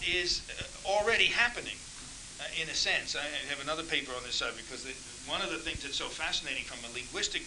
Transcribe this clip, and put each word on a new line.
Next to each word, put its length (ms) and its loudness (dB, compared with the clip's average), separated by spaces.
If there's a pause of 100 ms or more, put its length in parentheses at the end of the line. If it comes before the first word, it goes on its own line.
is, 480 2
uh, 160 -6 (160)
already 480 6
happening, 480 2 (640)
uh, 160 -6
in 80 0
a 80 -4
sense. 400 4
I 120 0 (240)
have 120 -2
another 240 0
paper 320 2
on 80 -4
this 160 2
subject, 240 -2
because 160 -6
the, 120 -6 (360)
one 120 0
of 120 0
the 80 -4
things 240 -4
that's 120 0
so 120 0
fascinating 560 -2
from 160 -8
a 80 -8
linguistic 560 -2